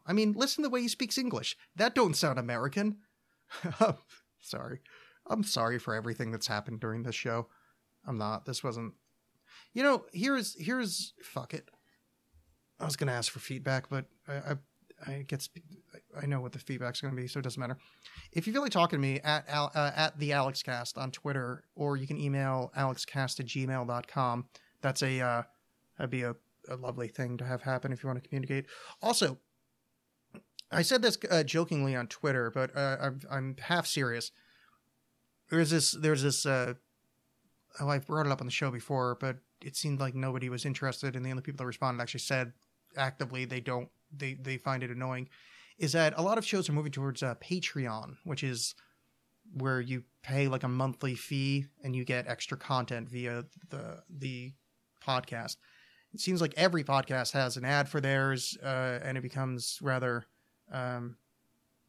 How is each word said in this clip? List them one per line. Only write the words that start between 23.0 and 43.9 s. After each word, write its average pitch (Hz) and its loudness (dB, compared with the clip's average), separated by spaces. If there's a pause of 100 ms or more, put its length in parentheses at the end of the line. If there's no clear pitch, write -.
at 131 -4
gmail 131 -2
dot 120 -2
com. 123 0 (360)
That's 135 2
a, 131 2
uh, 120 2 (540)
that'd 131 -2
be 127 -2
a, 120 -2 (340)
a 131 -4
lovely 127 -4
thing 123 -4
to 123 -4
have 127 -2
happen 131 0
if 123 -6
you 135 -4
wanna 131 -2
communicate. 135 -2 (340)
Also, 190 4 (1300)
I 165 4
said 240 6
this, 226 4 (100)
uh, 165 6
jokingly 147 2
on 120 -2
Twitter, 131 0
but, 131 0
uh, 135 2
I'm, 135 -2 (100)
I'm 135 -2
half 170 2
serious. 120 0 (1200)
There's 160 6
this, 160 4
there's 151 2
this, 139 2
uh, 123 2 (1080)
oh, 143 0
I've 139 2
brought 156 2
it 139 4
up 135 2
on 123 -4
the 123 -4
show 139 0
before, 123 0
but 131 -2 (260)
it 139 -10
seemed 143 0
like 131 0
nobody 131 -2
was 123 -4
interested, 135 -2
and 127 -4
the 131 -2
only 127 -4
people 139 -8
that 127 -4
responded 123 0
actually 120 -4
said 127 0 (440)
actively 131 -2
they 127 -4
don't, 123 -2 (260)